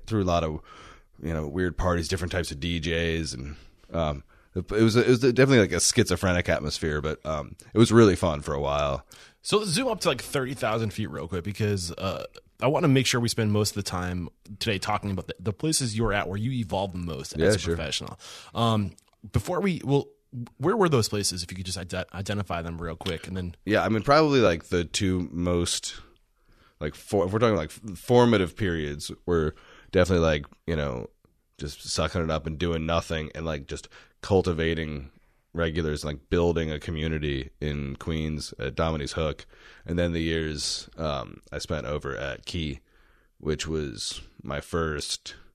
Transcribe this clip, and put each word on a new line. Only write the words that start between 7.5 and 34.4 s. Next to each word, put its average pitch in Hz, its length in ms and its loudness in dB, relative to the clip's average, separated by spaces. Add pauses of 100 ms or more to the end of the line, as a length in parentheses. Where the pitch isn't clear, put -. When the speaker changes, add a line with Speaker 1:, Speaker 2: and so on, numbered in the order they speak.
Speaker 1:
it - 40 2
was 113 140 8
really 107 240 10
fun 78 260 0
for 73 120 -4
a 71 60 -2
while. 71 460 0 (360)
Speaker 2:
So - 160 0
let's 214 140 -2
zoom 247 180 0
up 214 120 -4
to, 180 80 2
like, 127 120 0
thirty 135 320 -4
thousand 113 400 -2
feet 104 160 -6
real 69 180 -8
quick, 87 160 -4
because, 101 500 -2
uh, 92 320 -6 (360)
I 120 60 2
wanna 151 220 2
make 131 180 6
sure 127 120 2
we 117 100 0
spend 107 220 0
most 104 200 2
of - 40 -8
the 101 140 -4
time 90 400 -4 (300)
today 107 180 -2
talking 104 340 -4
about 92 160 -6
the, - 120 -8
the 98 140 -4
places 139 440 -2
you're 113 160 2
at 101 160 0
where 95 80 -4
you 113 140 -2
evolve 101 420 -2
the 90 60 -6
most 78 360 -8
Speaker 1:
Yeah, 78 120 4
Speaker 2:
as 107 80 6
a 95 40 0
Speaker 1:
sure. 82 160 -2
Speaker 2:
professional. - 440 -6 (340)
Um, 110 380 2 (400)
before 175 300 -2
we, 185 220 0
well, 139 240 2 (500)
where 175 200 2
were 185 120 6
those 123 200 4
places? 95 340 -2
If - 80 -12
you 92 60 -10
could 92 80 -8
just 87 120 -8
ide-, 90 360 -6
identify 95 480 -4
them 82 200 -8
real 82 140 -6
quick, 82 320 -6
and 92 100 -8
then 90 180 -6 (100)
Speaker 1:
Yeah, 95 180 4
I 95 60 2
mean, 107 140 2
probably, 143 380 6
like, 85 240 4
the 87 180 0
two 92 480 0
most, 87 640 -2 (840)
like, 76 160 -6
for-, 95 300 0
if 92 60 -2
we're 107 80 2
talking, 113 160 4
like, 78 160 -2
formative 110 840 4
periods, 78 560 -4 (140)
were 80 300 2 (360)
definitely, 87 340 6
like, 76 200 2 (220)
you 82 80 0
know, 65 320 -4 (500)
just 73 300 -12
sucking 85 360 -2
it 80 80 -2
up 78 160 -2
and 78 120 -6
doing 82 260 -2
nothing 80 500 -2
and, 80 100 -8
like, 76 220 -6
just 73 200 -12 (340)
cultivating 80 880 0 (440)